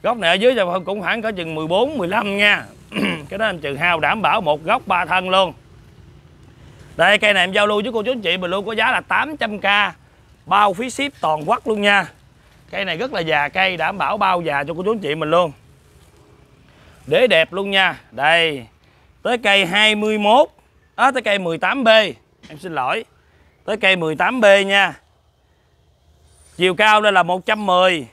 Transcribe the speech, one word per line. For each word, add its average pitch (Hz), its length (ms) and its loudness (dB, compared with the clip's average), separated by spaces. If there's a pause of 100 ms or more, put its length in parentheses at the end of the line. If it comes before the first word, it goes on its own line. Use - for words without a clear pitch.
Gốc 226 140 -2
này 170 140 0
ở 180 40 4
dưới 240 200 2
thì 220 60 0 (240)
cũng 202 160 -6
khoảng 202 220 -2
cỡ 214 100 -4
chừng 160 220 -8
mười 156 120 -4
bốn, 240 320 0
mười 175 100 -2
lăm 202 280 -2
nha. 202 280 2 (260)
<clears throat> 175 380 -4
Cái 190 100 -10
đó 220 80 0
em 185 140 -4
trừ 139 160 -6
hao, 165 240 0
đảm 185 220 0
bảo 175 180 2
một 151 240 -2
gốc 226 220 0
ba 180 180 0
thân 180 260 -2
luôn. 185 220 2 (1400)
Đây, 196 220 4
cây 208 160 2
này 180 80 2
em 185 100 -2
giao 208 140 2
lưu 208 160 0
với 233 100 -6
cô 220 100 -4
chú 247 100 -4
anh 240 80 -6
chị 180 160 -2
mình 180 140 -6
luôn, 190 160 -4
có 226 60 -8
giá 185 200 0
là 185 80 0
tám 262 360 -4
trăm 214 240 -6
K, - 40 -10 (840)
bao 196 280 2
phí 240 160 -6
ship 277 300 -6
toàn 156 260 -2
quốc 240 220 -2
luôn 214 140 -2
nha. 202 240 2 (640)
Cây 196 140 -6
này 170 120 -4
rất 262 160 -6
là 196 80 -4
già 151 280 -2
cây, 185 280 -2
đảm 170 220 -4
bảo 170 180 -2
bao 190 240 0
già 143 240 -4
cho 160 100 -8
cô 180 80 -8
chú 208 100 -2
anh 226 60 -4
chị 151 160 -4
mình 156 160 -4
luôn. 170 220 2 (1500)
Đế 185 200 2
đẹp 165 260 2
luôn 196 180 -6
nha. 185 300 0 (100)
Đây. 147 560 0 (560)
Tới 233 160 -2
cây 196 280 2
hai 214 280 2
mươi 214 240 -2
mốt, 220 300 4 (480)
á, 254 140 2
tới 254 120 -4
cây 208 160 0
mười 170 200 -4
tám 233 260 -2
B. 226 40 4 (600)
Em 151 100 -18
xin 170 160 -12
lỗi. 139 300 -4 (600)
Tới 208 120 -4
cây 190 200 2
mười 156 200 -2
tám 226 240 -2
B 214 40 4 (220)
nha. 196 280 2 (1600)
Chiều 180 180 0
cao 214 260 4
đây 208 120 2
là 180 100 4
một 180 240 -4
trăm 214 200 -2
mười. 180 460 2